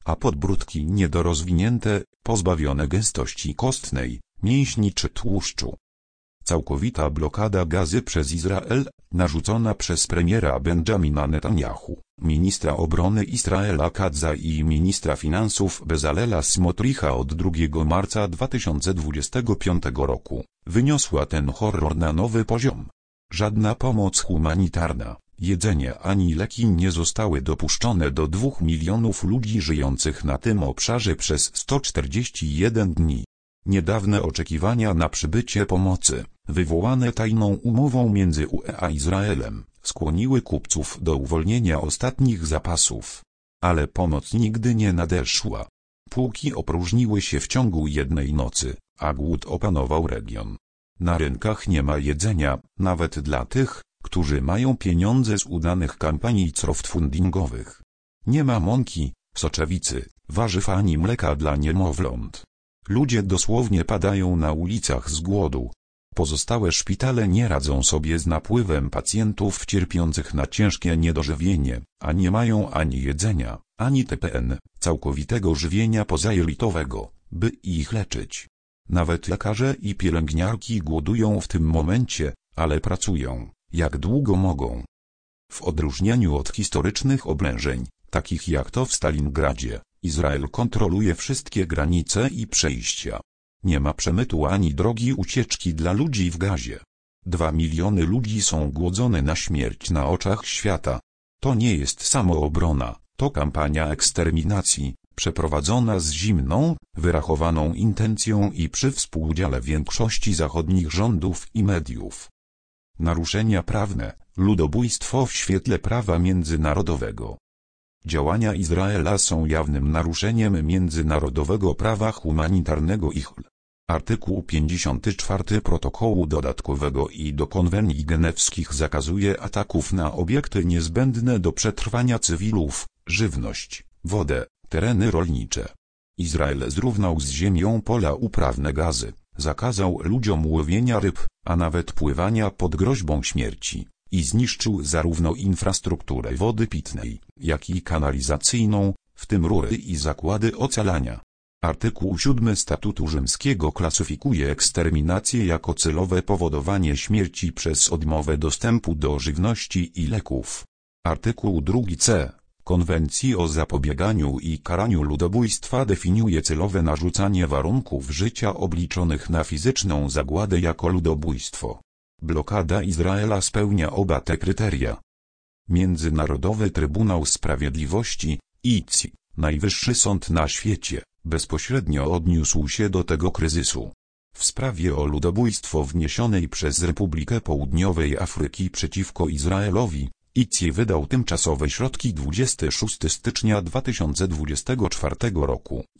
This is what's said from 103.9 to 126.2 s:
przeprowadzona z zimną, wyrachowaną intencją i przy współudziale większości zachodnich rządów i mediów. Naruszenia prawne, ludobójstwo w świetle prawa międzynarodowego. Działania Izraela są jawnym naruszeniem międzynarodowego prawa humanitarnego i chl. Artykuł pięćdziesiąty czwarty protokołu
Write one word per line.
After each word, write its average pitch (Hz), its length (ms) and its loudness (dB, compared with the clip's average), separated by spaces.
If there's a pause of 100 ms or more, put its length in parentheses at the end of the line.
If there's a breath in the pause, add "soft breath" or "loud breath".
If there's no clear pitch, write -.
przeprowadzona 85 880 0
z 76 100 -2
zimną, 90 640 2 (180)
wyrachowaną 80 800 0
intencją 104 800 0
i 80 160 -2
przy 135 240 -2
współudziale 78 680 -2
większości 78 760 0
zachodnich 82 560 0
rządów 90 640 0
i 110 100 2
mediów. 87 640 -4 (680)
Naruszenia 82 640 2
prawne, 101 500 -2 (240)
ludobójstwo 104 920 2
w - 60 -6
świetle 98 460 0
prawa 101 400 0
międzynarodowego. 78 1200 0 (640)
Działania 82 500 2
Izraela 92 640 2
są 80 280 2
jawnym 76 440 2
naruszeniem 82 760 2
międzynarodowego 78 1080 2
prawa 110 380 0
humanitarnego 80 1000 0
i 71 100 -4
chl. - 200 -14 (480)
Artykuł 85 520 -2
pięćdziesiąty 80 720 0
czwarty 98 460 -2
protokołu 90 640 2